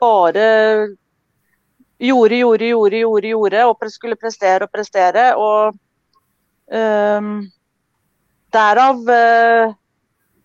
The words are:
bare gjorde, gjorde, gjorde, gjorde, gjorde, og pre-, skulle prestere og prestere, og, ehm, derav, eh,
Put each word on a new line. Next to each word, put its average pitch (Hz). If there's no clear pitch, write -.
bare 202
gjorde, 240
gjorde, 233
gjorde, 220
gjorde, 220
gjorde, 208
og 226
pre-, 220
skulle 233
prestere 202
og -
prestere, 202
og, 214
ehm, 208
derav, 233
eh, 233